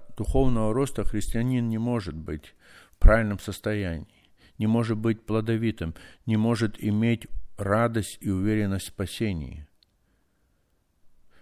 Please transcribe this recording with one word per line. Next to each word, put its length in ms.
духовного 560
роста, 300
христианин 640
не 80
может 380
быть 400
в 60
правильном 420
состоянии, 680
не 100
может 300
быть 280
плодовитым, 680
не 120
может 460
иметь 440
радость 640
и 80
уверенность 560
в 40
спасении. 800